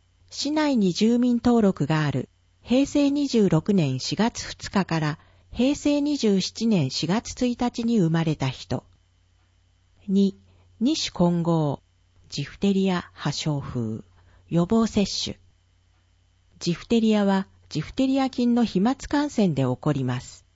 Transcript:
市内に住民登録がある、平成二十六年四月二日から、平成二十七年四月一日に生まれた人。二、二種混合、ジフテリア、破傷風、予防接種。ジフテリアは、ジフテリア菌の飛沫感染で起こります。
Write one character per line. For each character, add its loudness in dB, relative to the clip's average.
市 -6
内 2
に 2
住 2
民 2
登 4
録 2
が 0
あ 0
る、 -4
平 2
成 2
二 0
十 4
六 2
年 0
四 -6
月 -2
二 -14
日 0
か -2
ら、 -4
平 0
成 0
二 -2
十 2
七 -4
年 2
四 -4
月 -2
一 -2
日 -4
に 2
生 4
ま 0
れ 0
た -2
人。 -8
二、 2
二 2
種 -6
混 0
合、 -2
ジ -8
フ -14
テ 2
リ 2
ア、 -4
破 -6
傷 -4
風、 -6
予 2
防 2
接 0
種。 -6
ジ -2
フ -12
テ 2
リ 4
ア 2
は、 0
ジ -6
フ -16
テ 0
リ 0
ア -2
菌 0
の 2
飛 0
沫 2
感 -2
染 2
で 0
起 0
こ -2
り -4
ま -4
す。 -20